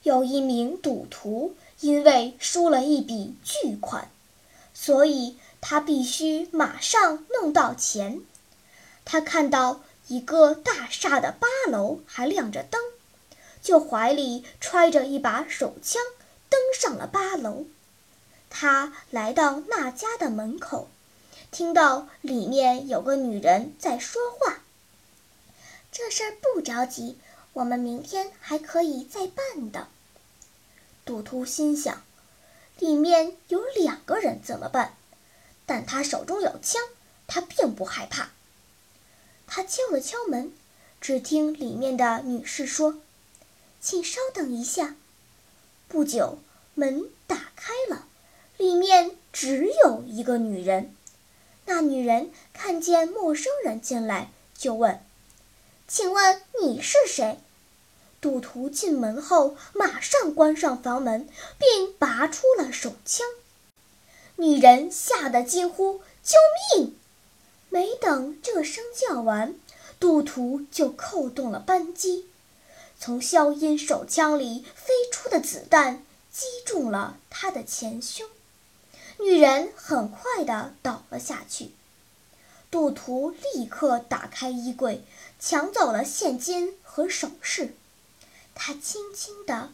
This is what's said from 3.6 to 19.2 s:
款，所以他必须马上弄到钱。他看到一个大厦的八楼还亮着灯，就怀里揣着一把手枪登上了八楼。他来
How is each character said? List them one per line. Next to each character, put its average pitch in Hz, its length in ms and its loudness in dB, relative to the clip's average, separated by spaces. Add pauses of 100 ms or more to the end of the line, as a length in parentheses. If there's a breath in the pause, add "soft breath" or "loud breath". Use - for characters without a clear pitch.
款， - 340 -10 (640 soft breath)
所 277 320 4
以 262 320 0 (240 loud breath)
他 302 200 0
必 294 240 0
须 311 480 -2
马 311 280 -2
上 359 520 2
弄 311 200 2
到 254 220 4
钱。 214 480 -4 (800 soft breath)
他 320 160 0
看 302 300 0
到 269 320 2 (240 loud breath)
一 247 140 -6
个 302 340 6
大 302 340 -4
厦 285 300 0
的 - 140 -2
八 - 160 -2 (200)
楼 226 380 -2
还 - 180 -6
亮 277 280 -2
着 - 100 -6
灯， - 180 -4 (800 loud breath)
就 330 200 6
怀 240 320 0
里 262 320 -2 (160 loud breath)
揣 339 320 4
着 277 120 4
一 277 140 -4
把 262 300 -2
手 - 340 -4
枪 - 180 -4 (480 soft breath)
登 539 120 4 (120)
上 427 220 -2
了 - 140 -10
八 392 280 -2
楼。 254 300 -8 (840 soft breath)
他 285 440 0 (180 loud breath)
来 226 220 -4